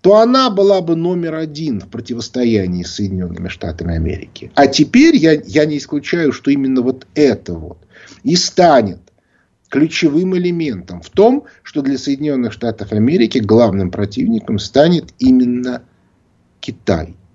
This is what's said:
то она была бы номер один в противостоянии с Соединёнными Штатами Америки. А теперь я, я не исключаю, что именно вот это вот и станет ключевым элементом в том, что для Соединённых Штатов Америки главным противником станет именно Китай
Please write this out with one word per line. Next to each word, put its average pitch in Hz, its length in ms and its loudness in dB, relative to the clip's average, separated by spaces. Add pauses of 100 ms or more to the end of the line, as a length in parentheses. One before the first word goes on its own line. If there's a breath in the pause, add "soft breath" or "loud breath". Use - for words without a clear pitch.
то 196 160 6
она 247 340 4
была 196 300 2
бы 165 160 -2
номер 170 400 -4
один 151 420 -6
в 90 100 -14
противостоянии 113 920 -4
с 82 140 -12
Соединёнными 90 500 -6
Штатами 85 480 -8
Америки. - 640 -6
А - 100 6
теперь 269 480 4
я, 160 320 4
я 151 180 0
не 151 140 -4
исключаю, 147 540 -4
что - 180 -4
именно 135 320 0
вот 127 320 -4
это 127 400 0
вот 80 240 -14 (460 soft breath)
и 147 100 2
станет 147 640 2 (680)
ключевым 160 680 0
элементом 156 640 -4
в - 100 -20
том, 247 340 2 (180 soft breath)
что - 200 -8
для 135 140 -2
Соединённых 135 560 -4
Штатов 110 400 -6
Америки 117 460 2
главным 101 540 2
противником 104 680 -4
станет 160 600 2
именно 123 640 0 (720)
Китай 80 560 -6 (200)